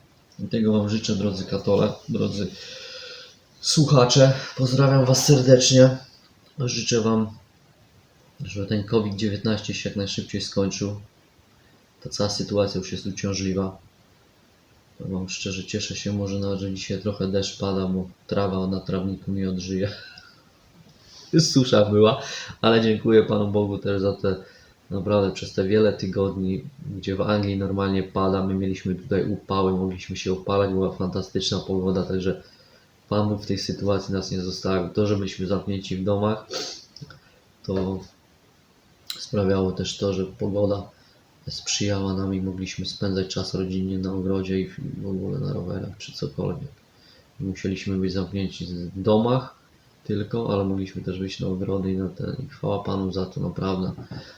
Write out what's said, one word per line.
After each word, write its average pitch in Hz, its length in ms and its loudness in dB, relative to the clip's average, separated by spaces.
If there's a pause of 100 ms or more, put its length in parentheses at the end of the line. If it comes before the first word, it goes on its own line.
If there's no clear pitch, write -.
(440)
I 98 40 -8
tego 110 240 2
wam 104 160 4
życzę, 110 280 0
drodzy 95 280 -2
katole, 101 480 2 (160)
drodzy 101 420 -2 (1080)
słuchacze. 135 720 6 (240)
Pozdrawiam 131 480 4
was 127 220 4
serdecznie. 127 720 8 (600)
Życzę 117 420 0
wam, 110 300 2 (1120)
żeby 101 220 -6
ten 104 180 0
covid 104 320 2
dziewiętnaście 104 580 -2
się - 140 -6
jak - 80 -6
najszybciej 101 440 -4
skończył. 101 600 -2 (1000)
Ta - 80 -14
cała 104 200 0
sytuacja 101 480 0
już - 140 -6
jest 90 140 -8
uciążliwa. 95 720 -2 (1200)
Powiem - 140 -8
wam 92 160 -4
szczerze, 92 360 -6
cieszę 101 320 -6
się - 160 -4
może 101 260 -2
nawet, 98 220 -4
że 98 120 -4
dzisiaj 95 260 -6
trochę 98 300 -2
deszcz 98 300 -2
pada, 95 280 0
bo 92 220 -2 (180)
trawa 95 400 0
na 95 140 -2
trawniku 95 520 -4
mi 98 140 -2
odżyje. 92 460 -2 (1400)
<laughs> 160 200 4
Susza 123 320 6
była, 107 380 6 (380)
ale 113 200 6
dziękuję 110 420 6
Panu 104 260 0
Bogu 101 300 0
też 98 240 -2
za 98 100 2
te, 95 240 0 (540)
naprawdę 98 420 2
przez - 200 -10
te 98 120 0
wiele 104 280 4
tygodni, 95 720 -2 (320)
gdzie 95 200 -4
w 98 40 -2
Anglii 101 360 2
normalnie 98 460 0
pada, 95 420 0
my 95 100 0
mieliśmy 95 400 -2
tutaj 95 380 -2
upały, 95 400 0
mogliśmy 92 440 -2
się 95 160 -2
opalać, 101 380 2
była 95 220 0
fantastyczna 95 640 -2
pogoda, 95 440 0
także 92 400 -2 (640)
Pan 104 200 2
Bóg 104 140 -2
w - 40 -14
tej 98 120 -2
sytuacji 98 560 -2
nas 92 160 -4
nie 95 100 -4
zostawił. 90 500 -2
To, 104 160 2
że 104 100 2
byliśmy 95 300 -4
zamknięci 95 500 -4
w 95 80 -4
domach, 101 420 0 (1200)
to 95 340 -2 (1160)
sprawiało 95 540 0
też 92 260 -6
to, 101 140 0
że 92 120 -2
pogoda 101 640 -2 (580)
sprzyjała 98 680 -2
nam 95 200 -2
i 95 80 -2
mogliśmy 95 440 -6
spędzać 95 420 -2
czas - 260 -4
rodzinnie 95 440 -2
na 95 140 -4
ogrodzie 95 480 -2
i 92 80 -4
w, - 340 -10
w 98 40 -8
ogóle 95 320 -4
na 95 140 -4
rowerach 98 460 -8
czy - 140 -14
cokolwiek. - 580 -6 (680)
Musieliśmy 95 580 -4
być 92 140 0
zamknięci 92 540 -4
w 87 360 -8
domach, 113 540 2 (520)
tylko, 107 460 -2
ale 98 120 2
mogliśmy 95 380 -4
też 92 160 -6
wyjść 95 220 -6
na 92 60 -4
ogrody 95 460 -2
i 92 40 0
na 95 120 -2
ten, - 280 -8 (100)
i - 20 -18
chwała 101 300 -4
Panu 95 340 -2
za 92 140 -2
to, - 140 -10
naprawdę. 92 520 -2 (460)